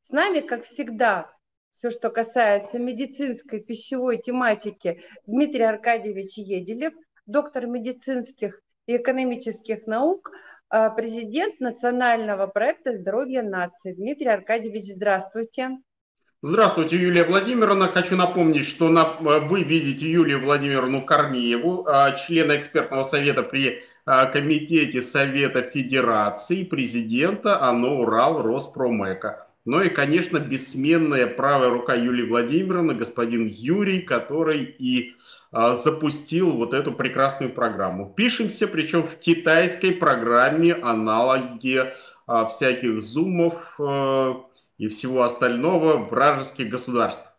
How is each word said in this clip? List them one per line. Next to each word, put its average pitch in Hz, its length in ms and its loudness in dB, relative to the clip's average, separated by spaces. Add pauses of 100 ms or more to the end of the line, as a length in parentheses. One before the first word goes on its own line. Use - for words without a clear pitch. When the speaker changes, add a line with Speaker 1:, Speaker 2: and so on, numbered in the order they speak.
Speaker 1:
С - 100 -20
нами, 330 300 0
как 233 240 -8
всегда, 220 640 -2 (420)
все, - 180 -8
что 233 180 -6
касается 226 680 0
медицинской, 247 840 -8
пищевой 247 560 -4
тематики, 220 840 -4 (240)
Дмитрий 262 380 0
Аркадьевич 214 760 -2
Еделев, 208 560 -6 (320)
доктор 262 400 -2
медицинских 240 960 -8 (240)
и 240 100 -2
экономических 240 920 -4
наук, 269 440 -2 (400)
э, 220 260 4
президент 233 640 -6
национального 233 840 0
проекта 240 480 -2
"Здоровье 233 480 -4
нации". 185 500 -6
Дмитрий 254 360 -6
Аркадьевич, 208 680 -4
здравствуйте. 208 840 -4 (680)
Speaker 2:
Здравствуйте, 170 520 2
Юлия 175 260 4
Владимировна. 196 640 2
Хочу 180 300 0
напомнить, 170 500 2
что - 220 0
на-, 165 320 6
э, 151 260 4
вы 185 160 2
видите 147 480 0
Юлию 156 340 4
Владимировну 139 600 0
Корнееву, 139 840 0
э, 139 300 4
члена 160 400 2
экспертного 143 480 -2
совета 139 400 0
при, 135 400 -4 (220)
э, 131 260 4
Комитете 147 680 0
Совета 139 640 0
Федерации, 123 1000 0
президента 135 1000 -2
ано 127 380 2
Урал 120 420 2
Роспромека. 113 1040 -4 (180)
Ну 147 180 2
и, 185 60 2
конечно, 156 520 0
бессменная 135 880 0
правая 131 420 2
рука 120 240 -2
Юлии 120 340 0
Владимировны, 156 680 0
господин 117 520 -2
Юрий, 180 540 0
который 147 640 -2
и, 123 500 -4 (380)
э, 117 220 2
запустил 156 800 0
вот 117 200 -2
эту 139 180 -2
прекрасную 131 600 -2
программу. 98 600 -4
Пишемся, 220 540 -2
причем 160 380 0
в 160 100 -10
китайской 170 760 2
программе, 139 840 4
аналоги, 123 1160 0 (340)
э, 117 220 0
всяких 123 520 0
зумов, 170 760 -2
э, 135 540 0 (460)
и 107 100 -4
всего 127 340 0
остального 139 760 2
вражеских 131 720 0
государств. 120 720 -4